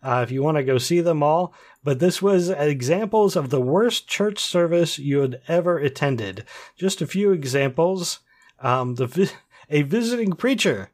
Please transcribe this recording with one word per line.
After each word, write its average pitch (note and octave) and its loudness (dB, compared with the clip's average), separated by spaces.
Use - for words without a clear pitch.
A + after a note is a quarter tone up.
uh, B2 0
if A#2+ -8
you C3+ -2
wanna D3+ 0
go C3 2
see E3+ 0
them D#3+ 2
all. D#3+ 0
But C3+ 0
this F3 2
was F#3 2
examples F3+ 0
of C#3 -2
the C#3 2
worst F#3 0
church G#3 -2
service E3+ 0
you C#3 0
had C3 -2
ever F3 0
attended. B2 -4
Just F#3 -4
a D3+ -4
few G3 0
examples. D3+ -2
Um, B2 0
the B2+ -2
vi-, F#3+ 0
a D3 2
visiting A3+ 0
preacher E3+ -2